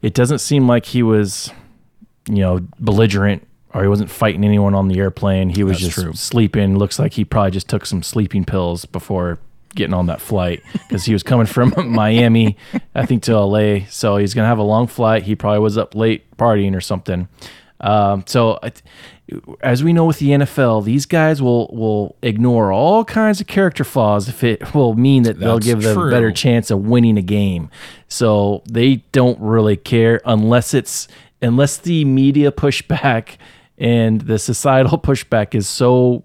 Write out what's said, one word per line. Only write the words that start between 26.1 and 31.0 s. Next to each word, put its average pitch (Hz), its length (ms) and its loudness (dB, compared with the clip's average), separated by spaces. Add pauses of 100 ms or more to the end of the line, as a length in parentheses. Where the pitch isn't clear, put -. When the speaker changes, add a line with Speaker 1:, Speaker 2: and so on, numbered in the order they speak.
Speaker 1:
better 117 220 2
chance 117 400 0
of 98 80 0
winning 113 360 2
a 101 60 0
game. 92 480 -2 (380)
So 104 600 0
they 117 280 2 (160)
don't 123 280 2
really 107 360 2
care 113 480 2
unless 117 500 0
it's, - 320 -4 (340)